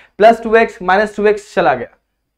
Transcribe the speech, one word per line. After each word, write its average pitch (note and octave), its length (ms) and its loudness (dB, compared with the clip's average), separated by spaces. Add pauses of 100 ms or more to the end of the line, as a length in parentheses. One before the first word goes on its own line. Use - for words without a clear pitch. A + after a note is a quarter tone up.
(180)
प्लस A3+ 240 2
टू A3 140 -4
एक्स A3+ 260 -2
माइनस G3+ 340 -2
टू G#3 100 -2
एक्स G#3 280 -4
चला E3 200 0
गया, A2+ 140 -10 (500)